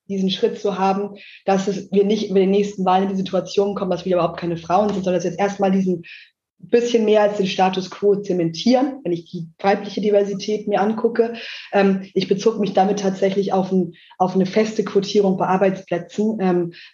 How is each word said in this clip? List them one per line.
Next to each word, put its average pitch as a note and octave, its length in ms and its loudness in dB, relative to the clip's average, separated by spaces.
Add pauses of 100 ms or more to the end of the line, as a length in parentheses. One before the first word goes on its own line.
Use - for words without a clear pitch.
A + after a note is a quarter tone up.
diesen F#3+ 220 0
Schritt A3+ 300 -2
zu F#3+ 180 -2
haben, G3 380 0 (300)
dass G3 220 0
es, F#3+ 240 -6
wir G3 120 4
nicht G#3+ 260 0
über F#3+ 100 4
den F#3+ 120 4
nächsten G3 340 0
Wahlen F#3 180 4
in G3 60 -2
die G3 60 -4
Situation F#3+ 600 -2
kommen, F#3+ 160 -4
dass F3 140 -4
wir F3+ 100 0
überhaupt E3 240 0
keine E3+ 180 -4
Frauen G3+ 320 0
sind, F#3+ 140 -4
sondern F#3 120 0
dass E3+ 80 -2
wir F3 80 -2
jetzt - 80 -12
erstmal G3 320 0
diesen F#3 320 0 (680)
bisschen A#3+ 340 2
mehr G#3+ 200 4
als G3+ 140 0
den F#3+ 100 0
Status F#3 440 0
quo G3+ 240 2
zementieren, G3 880 0
wenn F3 80 -4
ich E3+ 180 -6
die E3+ 200 -12 (100)
weibliche G3+ 400 -2
Diversität G3+ 640 0
mir G3+ 140 0
angucke. A3+ 540 0 (400)
Ähm, G3 400 2
ich F#3+ 160 -2
bezog A3 300 2
mich G3 120 0
damit G3 280 2
tatsächlich G3 520 0
auf F#3 220 0
ein, F3 220 0 (220)
auf F3+ 160 0
eine F#3+ 120 2
feste G#3+ 400 0
Quotierung G3 520 2
bei F#3 80 -2
Arbeitsplätzen, F#3+ 920 -2
ähm, F3+ 340 0 (200)